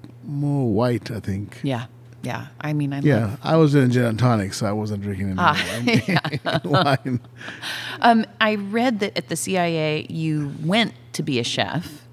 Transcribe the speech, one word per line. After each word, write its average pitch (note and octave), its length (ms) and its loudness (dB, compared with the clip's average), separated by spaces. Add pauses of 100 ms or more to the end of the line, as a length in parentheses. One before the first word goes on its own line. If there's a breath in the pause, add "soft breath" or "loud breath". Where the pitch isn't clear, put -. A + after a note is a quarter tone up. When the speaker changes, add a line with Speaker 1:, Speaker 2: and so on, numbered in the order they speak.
(240)
Speaker 1:
more C#3+ 480 0
white, A#2+ 400 0
I A2 80 -8
think. G2 440 -6
Speaker 2:
Yeah. B2+ 220 -4 (360)
Yeah. A#2+ 260 -6 (120)
I D3+ 140 -4
mean, D3 200 -2
I C#3 60 -6
Speaker 1:
Yeah, C#3 280 4
Speaker 2:
love - 160 -6
Speaker 1:
I D#3+ 120 2
was D#3+ 160 6
doing C3+ 200 6
gin B2 120 4
and G#2+ 160 0
tonic, A2 340 2
so A#2 120 -4
I G2+ 80 0
wasn't G#2+ 300 -4
drinking G2 280 -4
any - 80 -2
Speaker 2:
Ah, D#3+ 180 4 (140)
Speaker 1:
wine. A3 320 2
<laughs> - 40 -16
Speaker 2:
yeah. D#3+ 580 -2
Speaker 1:
wine. C#3 540 2 (840 loud breath)
Speaker 2:
Um, A3+ 240 6 (160)
I G#3+ 140 2
read G#3+ 440 0
that G3+ 180 -2
at F3 120 -4
the E3+ 80 -4
C F#3 200 -2
I F3 100 2
A D#3 420 0
you D3+ 420 -2 (120)
went G#3 300 2 (200)
to D#3+ 100 -4
be C#3 160 0
a A#2+ 60 2
chef. - 680 -4